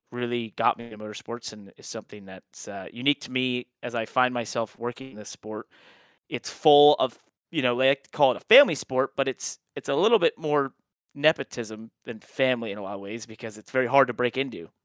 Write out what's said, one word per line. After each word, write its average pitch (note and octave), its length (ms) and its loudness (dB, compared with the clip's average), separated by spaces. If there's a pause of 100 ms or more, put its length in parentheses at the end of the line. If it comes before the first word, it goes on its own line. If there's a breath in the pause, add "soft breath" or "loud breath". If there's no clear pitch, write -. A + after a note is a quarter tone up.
(100)
really A#2+ 460 -6
got A#2 200 0
me A#2 80 -12
into A2+ 140 -14
motorsports G#2+ 560 -10
and G2+ 240 -16
is - 80 -16
something G#2 400 -12
that's, - 420 -16
uh, G2 240 -10
unique C3+ 300 -2
to - 80 -14
me B2+ 360 -4 (160)
as A#2+ 120 -8
I A2+ 120 -2
find B2+ 280 0
myself A#2 440 -4
working B2 340 -8
in - 40 -16
this G#2+ 140 -12
sport. G#2+ 380 -10 (600 soft breath)
It's - 220 -8
full D3 480 8
of, B2+ 200 0 (320)
you D#3 120 -2
know, B2 160 0
they C3 120 4
like C#3+ 140 -2
to - 60 -20
call C#3+ 220 4
it G#2+ 40 0
a - 40 -10
family A#3+ 340 6
sport, C3 420 -2
but C3+ 120 0
it's, - 300 -6 (180)
it's - 120 -8
a C#3 60 0
little G#3 240 2
bit E3+ 180 0
more D3 360 -2 (420)
nepotism A#2+ 760 -2 (140)
than A2+ 160 -10
family B2 520 -2
in G#2 60 -8
a G#2 40 -10
lot G2 120 -8
of G2+ 60 -10
ways A2 260 -10
because A2 320 -12
it's - 120 -20
very C3 160 0
hard C3 220 6
to A#2 60 -6
break B2 220 -2
into A2+ 320 -6 (160)